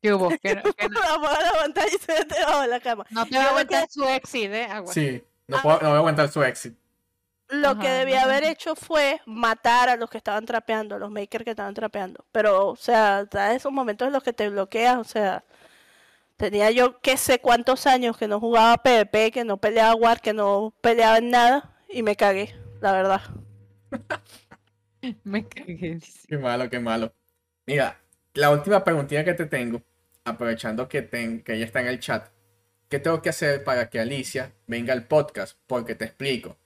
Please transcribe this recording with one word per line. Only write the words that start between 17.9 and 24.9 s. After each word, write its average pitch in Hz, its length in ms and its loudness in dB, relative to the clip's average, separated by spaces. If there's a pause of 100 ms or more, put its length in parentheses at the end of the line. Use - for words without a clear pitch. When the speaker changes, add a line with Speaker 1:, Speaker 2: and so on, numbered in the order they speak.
Speaker 2:
que 214 120 -4
no 208 100 0
jugaba 233 440 6
P 262 80 4 (100)
V 208 60 2
P, 220 260 2
que 247 120 -4
no 208 120 -2
peleaba 226 400 4
War, 226 240 2
que 214 140 -4
no 208 460 0
peleaba 226 380 4
en 240 120 0
nada, 247 440 2 (140)
y 339 160 -6
me 208 100 0
cagué, 202 400 0 (260)
la 196 120 0
verdad. 190 300 0 (680)
Speaker 1:
<laughs> - 320 -10 (1000)